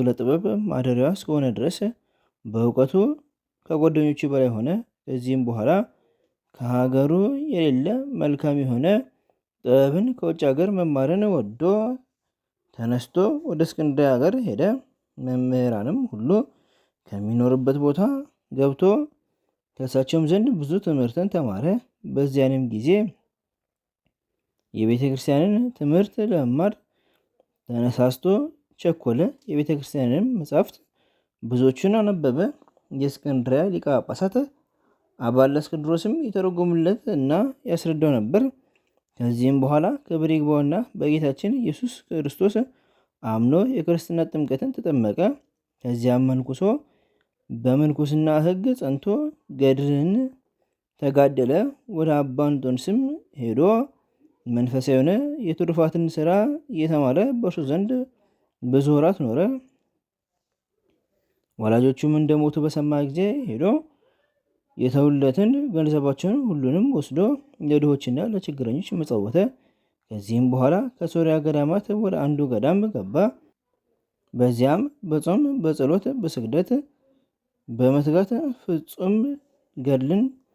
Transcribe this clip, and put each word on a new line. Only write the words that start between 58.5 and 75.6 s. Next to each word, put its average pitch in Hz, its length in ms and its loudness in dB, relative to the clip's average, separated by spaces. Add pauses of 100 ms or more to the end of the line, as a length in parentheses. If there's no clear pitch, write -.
ብዙ 135 300 2
ወራት 156 280 4
ኖረ። 123 200 0 (2250)
ወላጆቹም 127 560 2
እንደሞቱ 151 440 2
በሰማ 147 440 0
ጊዜ 143 180 -4 (220)
ሄዶ 139 220 -4 (1120)
የተውለትን 139 720 2 (180)
ገንዘባቸውን 151 720 0
ሁሉንም 160 480 0
ወስዶ 151 280 -2 (420)
ለድሆችና 147 680 2
ለችግረኞች 147 640 -4
መጸወተ። 123 420 -2 (760)
ከዚህም 110 360 0
በኋላ 127 280 2 (180)
ከሶርያ 160 460 0
ገዳማት 151 460 0 (120)
ወደ 190 220 -2
አንዱ 147 280 0
ገዳም 127 380 2
ገባ። 117 300 -6 (1200)
በዚያም 123 480 2 (220)
በጾም 160 380 0 (180)
በጸሎት 156 460 0 (100)